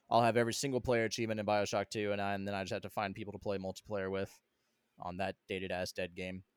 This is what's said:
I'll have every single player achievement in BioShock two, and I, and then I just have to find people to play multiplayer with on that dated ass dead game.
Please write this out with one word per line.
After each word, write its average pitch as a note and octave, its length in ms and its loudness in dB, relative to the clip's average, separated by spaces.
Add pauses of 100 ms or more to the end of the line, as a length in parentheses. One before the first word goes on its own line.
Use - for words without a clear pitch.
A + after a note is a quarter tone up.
I'll A#2 140 8
have A#2 140 6
every A#2 180 4
single C3 260 0
player A#2 240 2
achievement A2 360 -2
in G2+ 60 -2
BioShock G#2 440 2
two, G#2 220 0
and G2+ 100 0
I, G2+ 120 0
and G2 120 -4
then G2+ 80 -2
I G2 80 -2
just F#2+ 100 -4
have G2+ 100 -4
to G2+ 80 -10
find G2 260 -2
people G2+ 160 -10
to G2+ 80 -10
play G2+ 180 -2
multiplayer F#2+ 520 -4
with F#2+ 220 -2 (680)
on F2+ 160 -8
that F#2+ 180 -2 (140)
dated F#2+ 240 -4
ass F2+ 180 -2
dead F2+ 240 -6
game. F#2 300 -8 (120)